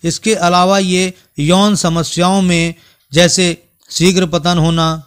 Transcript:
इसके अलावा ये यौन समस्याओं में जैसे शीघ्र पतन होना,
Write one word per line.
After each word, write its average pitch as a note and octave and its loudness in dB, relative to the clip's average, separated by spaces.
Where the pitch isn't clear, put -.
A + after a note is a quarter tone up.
इसके G#3+ -2
अलावा F3+ 2
ये F#3 -2
यौन F#3 2
समस्याओं E3+ 0
में E3+ 0
जैसे F3 0
शीघ्र F3+ 0
पतन F3 -2
होना, D#3+ 0